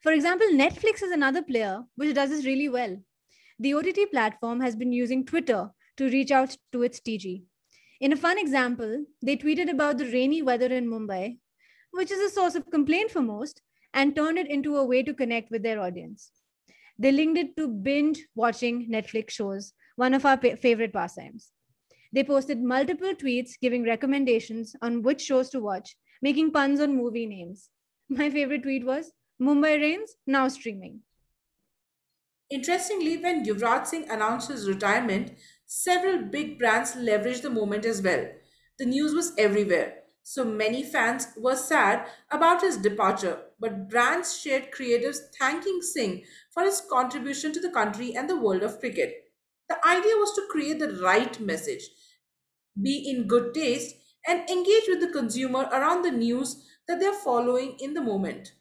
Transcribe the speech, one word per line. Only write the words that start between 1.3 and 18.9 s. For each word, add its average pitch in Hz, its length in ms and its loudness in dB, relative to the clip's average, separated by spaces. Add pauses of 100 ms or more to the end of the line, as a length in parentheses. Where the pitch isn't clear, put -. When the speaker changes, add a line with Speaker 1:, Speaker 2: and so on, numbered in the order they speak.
Speaker 1:
player 226 420 -2 (120)
which 294 180 0
does 277 160 2
this 294 160 -2
really 269 240 0
well. 240 260 -4 (600)
The 277 160 0
O 302 80 0
T 359 100 -2
T 392 140 2
platform 233 540 -2
has 254 140 0
been 247 180 -2
using 247 340 0
Twitter 240 440 -2 (280)
to 269 100 0
reach 269 220 0
out 269 260 2 (160)
to 240 100 -2
its 240 180 -2
T 220 180 -6
G. 185 260 -10 (560)
In 277 140 4
a 285 100 -6
fun 359 140 2
example, 254 680 0 (160)
they 269 160 0
tweeted 302 340 0
about 240 280 2
the 254 120 -4
rainy 269 300 2
weather 247 340 0
in 247 140 -2
Mumbai, 220 500 -6 (520)
which 359 200 -4
is 381 100 -4
a 403 140 0
source 359 200 2
of 330 160 -6
complaint 330 400 2
for 349 100 -2
most, 226 400 -6 (320)
and 277 240 2
turned 320 220 0
it 359 80 -2
into 285 300 -2
a 277 80 4
way 254 180 2
to 285 100 -4
connect 233 380 -4
with 220 120 -4
their 220 180 -2
audience. 175 500 -10 (680)
They 262 120 6
linked 311 280 4
it 285 180 -4
to 311 100 -4
binge 277 680 0
watching 233 540 -2
Netflix 220 420 -4